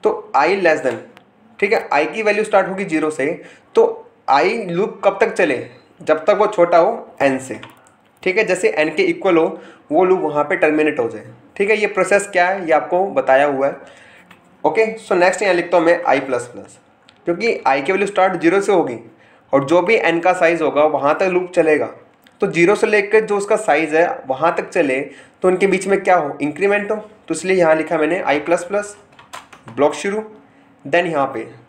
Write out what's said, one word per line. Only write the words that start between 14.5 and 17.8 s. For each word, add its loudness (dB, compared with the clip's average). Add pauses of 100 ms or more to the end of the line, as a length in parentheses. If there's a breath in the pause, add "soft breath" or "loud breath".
Okay। 2 (140)
So -2
next 2
यहाँ 2
लिखता 0
हूँ 4
मैं 2
i 2
plus -4
plus, -20 (480)
क्योंकि -2 (120)
i 2